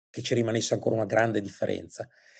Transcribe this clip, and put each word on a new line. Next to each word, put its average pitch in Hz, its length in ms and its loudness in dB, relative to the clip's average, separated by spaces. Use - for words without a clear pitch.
che 123 120 -10
ci 127 120 -2
rimanesse 117 400 2
ancora 113 220 0
una 110 100 2
grande 110 340 2
differenza, 98 680 -6